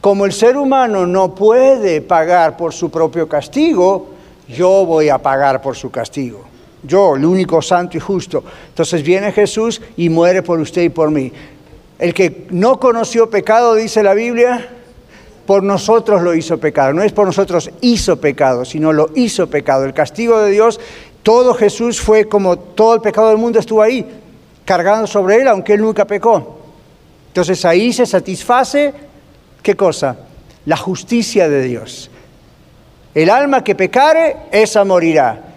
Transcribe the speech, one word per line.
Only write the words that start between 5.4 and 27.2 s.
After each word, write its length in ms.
por 140
su 160
castigo. 520
Yo, 360
el 60
único 380
santo 360
y 20
justo". 440
Entonces 340
viene 280
Jesús 480
y 140
muere 320
por 180
usted 220
y 80
por 220
mí. 200
El 160
que 340
no 300
conoció 500
pecado, 460
dice 260
la 140
Biblia, 540
por 160
nosotros 600
lo 120
hizo 240
pecado. 360
No 100
es 80
por 140
nosotros 440
hizo 340
pecado, 480
sino 300
lo 220
hizo 320
pecado. 360
El 100
castigo 460
de 120
Dios, 280
todo 320
Jesús 460
fue 300
como 280
todo 380
el 60
pecado 260
del 100
mundo 220
estuvo 220
ahí, 240
cargado 420
sobre 360
él, 80
aunque 240
él 80
nunca 240
pecó. 540